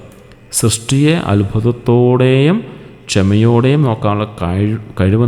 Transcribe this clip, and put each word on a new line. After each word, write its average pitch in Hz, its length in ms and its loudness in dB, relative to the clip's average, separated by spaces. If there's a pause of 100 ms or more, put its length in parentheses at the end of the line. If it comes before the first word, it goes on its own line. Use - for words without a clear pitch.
(520)
സൃഷ്ടിയെ 139 640 0
അത്ഭുതത്തോടെയും 123 1600 0 (320)
ക്ഷമയോടെയും 117 800 2
നോക്കാനുള്ള 107 400 -4 (140)
കഴി-, 104 400 -4 (180)
കഴിവ് 101 280 2